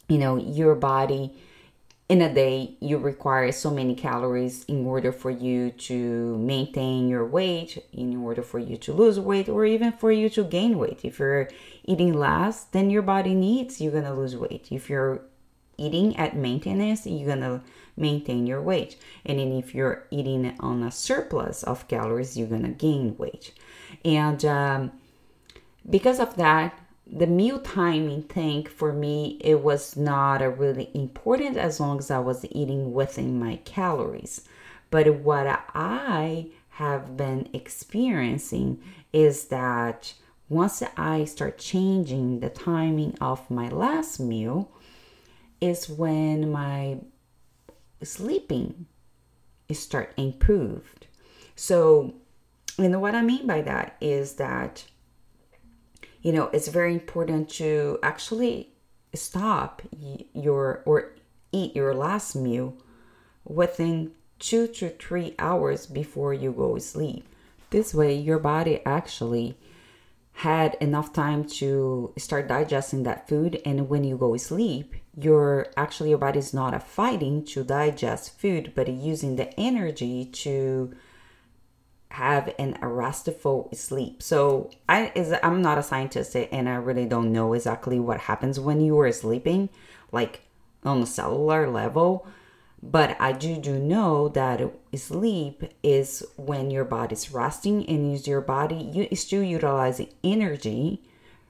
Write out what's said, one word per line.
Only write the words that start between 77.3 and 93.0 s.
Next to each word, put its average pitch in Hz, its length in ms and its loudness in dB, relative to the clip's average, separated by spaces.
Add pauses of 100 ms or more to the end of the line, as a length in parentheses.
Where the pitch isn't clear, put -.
to 135 180 -6
digest 139 760 -2
food, 180 380 -2
but 127 140 0
using 135 480 -4
the - 200 -6
energy 147 680 -2
to 131 680 -2 (1200)
have 139 460 0
an 135 240 -4
restful 127 920 -2
sleep. - 520 -8
So 143 480 2 (160)
I 208 260 2
is, 165 180 0 (120)
I'm 175 180 4
not 151 160 4
a 143 60 0
scientist, 135 520 -4
and 123 320 -2
I 123 80 -2
really 123 300 -2
don't 113 260 0
know 113 220 2
exactly 120 460 -2
what 120 220 -2
happens 135 380 -2
when 151 220 2
you 151 180 6
are 127 120 6
sleeping, 151 580 0 (420)
like, 117 300 -2 (420)
on 131 200 2
a - 20 0
cellular 147 640 0
level. 139 560 2 (560)
But 151 380 4